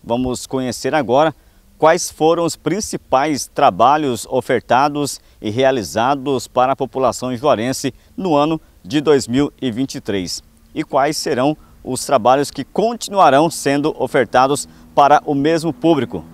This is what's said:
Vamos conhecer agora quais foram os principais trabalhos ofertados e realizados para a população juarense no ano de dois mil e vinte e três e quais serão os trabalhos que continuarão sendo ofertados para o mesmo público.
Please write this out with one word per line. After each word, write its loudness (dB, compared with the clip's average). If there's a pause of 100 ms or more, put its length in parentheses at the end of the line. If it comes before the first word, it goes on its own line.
Vamos -4
conhecer -4
agora 2 (440)
quais 4
foram 2
os -4
principais -2
trabalhos 2
ofertados 0 (220)
e -6
realizados -2
para 0
a -2
população -4
juarense -2 (200)
no -2
ano 0 (240)
de -2
dois 2
mil -2
e -4
vinte -6
e -10
três -6 (320)
e -6
quais -2
serão -2 (260)
os -8
trabalhos 2
que -10
continuarão 2
sendo -2
ofertados 0 (260)
para 4
o -2
mesmo 0
público. 0 (120)